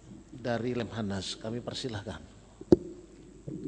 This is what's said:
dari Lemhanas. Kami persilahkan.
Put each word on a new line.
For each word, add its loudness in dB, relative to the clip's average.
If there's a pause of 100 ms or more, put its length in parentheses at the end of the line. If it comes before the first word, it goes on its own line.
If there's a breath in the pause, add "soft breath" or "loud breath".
(320)
dari 0
Lemhanas. -2
Kami -4
persilahkan. -6 (1400)